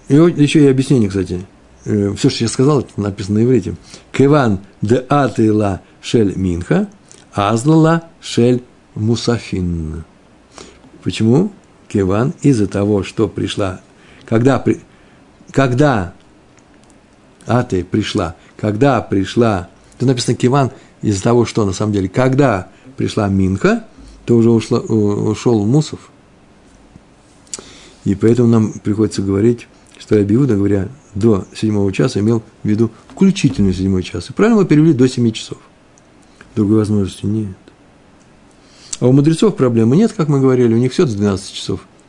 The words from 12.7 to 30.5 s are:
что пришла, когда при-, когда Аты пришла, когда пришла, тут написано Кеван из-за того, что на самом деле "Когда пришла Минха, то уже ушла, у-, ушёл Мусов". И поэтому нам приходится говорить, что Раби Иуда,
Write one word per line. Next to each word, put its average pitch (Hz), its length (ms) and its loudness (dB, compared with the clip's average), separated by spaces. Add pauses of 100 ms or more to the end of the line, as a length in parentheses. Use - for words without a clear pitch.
что 101 260 -4
пришла, 98 520 -6 (460)
когда 120 320 2
при-, - 220 -2 (720)
когда 123 640 0 (1300)
Аты 117 380 -2
пришла, 101 500 -4 (220)
когда 110 440 0
пришла, 101 680 -2 (300)
тут 123 100 0
написано 120 280 -2
Кеван 135 360 0 (300)
из-за 98 200 -2
того, 117 220 2
что 110 200 -2
на 95 80 -2
самом 107 200 -4
деле 98 160 -2
"Когда 131 600 0 (280)
пришла 110 320 -4
Минха, 98 560 0 (400)
то 120 120 2
уже 117 140 4
ушла, 117 300 0
у-, 107 500 -2
ушёл 107 340 0
Мусов". 143 460 -2 (1900)
И 101 100 0
поэтому 117 340 4
нам 113 240 2
приходится 104 500 -4
говорить, 101 460 0 (300)
что - 180 0
Раби 101 180 2
Иуда, 127 220 2